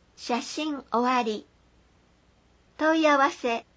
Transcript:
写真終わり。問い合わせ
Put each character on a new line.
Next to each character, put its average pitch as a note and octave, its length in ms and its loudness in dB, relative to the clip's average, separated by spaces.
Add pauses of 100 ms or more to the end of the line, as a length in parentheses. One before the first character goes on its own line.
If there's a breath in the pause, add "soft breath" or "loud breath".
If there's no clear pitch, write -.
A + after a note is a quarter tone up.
(180)
写 A#3 240 -4
真 D4 500 -6
終 B3 240 0
わ B3 60 0
り。 G#3+ 240 -6 (1300)
問 D#4+ 220 2
い D#4 80 4
合 D4 100 6
わ C4+ 120 4
せ A#3 360 -4 (120)